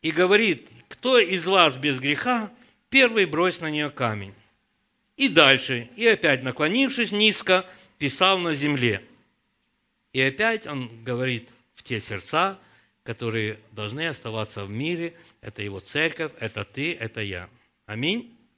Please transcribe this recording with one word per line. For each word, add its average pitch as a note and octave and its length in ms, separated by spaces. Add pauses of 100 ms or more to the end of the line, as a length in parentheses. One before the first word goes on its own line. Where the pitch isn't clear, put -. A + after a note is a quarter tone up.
И D#3+ 80
говорит: F#3 580 (200)
«Кто B3+ 300
из F3+ 280
вас F3 300
без C3+ 220
греха, G3+ 540 (380)
первый A#3 360
брось E3 340
на D#3+ 100
неё D3+ 200
камень». G#2 440 (840)
И C4+ 140
дальше, C3+ 680
и A3+ 100
опять D3+ 360
наклонившись F#3 720
низко, G3+ 540 (300)
писал F#3 420
на E3+ 160
земле. C3 480 (1080)
И C3 80
опять G#3+ 460
он B2 360
говорит B2 460 (260)
в - 80
те A#2 180
сердца, E3 600 (420)
которые A2+ 560 (140)
должны A#2 360
оставаться A2 580
в G2 40
мире. E3 460 (240)
Это G#2+ 220
его G2 180
церковь, D#3 580
это A2 280
ты, D#3 280
это A2+ 280
я. F#2+ 260 (380)
Аминь. D#3 500 (220)